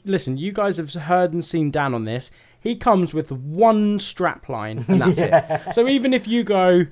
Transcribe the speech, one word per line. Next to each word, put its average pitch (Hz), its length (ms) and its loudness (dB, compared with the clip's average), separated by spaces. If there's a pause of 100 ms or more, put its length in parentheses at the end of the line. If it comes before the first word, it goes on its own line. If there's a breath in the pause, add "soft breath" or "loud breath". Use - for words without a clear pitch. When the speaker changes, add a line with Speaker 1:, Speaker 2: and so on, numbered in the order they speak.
Speaker 1:
listen, 165 320 -4
you 185 140 -6
guys 202 260 -2
have 151 160 -8
heard 170 400 0
and 170 100 -4
seen 156 280 -2
Dan 139 240 -2
on 110 100 -6
this, 120 240 -8 (300 soft breath)
he 226 160 -4
comes 190 360 2
with 151 200 -6
one 208 680 2
strap - 500 -6
line, 110 380 -8
and 190 140 4
that's 185 180 2
Speaker 2:
<laughs> - 0 -
Yeah. 160 480 2
Speaker 1:
it. 135 60 -8
So 240 140 2
even 262 260 2
if 233 140 -2
you 233 160 0
go, 180 480 4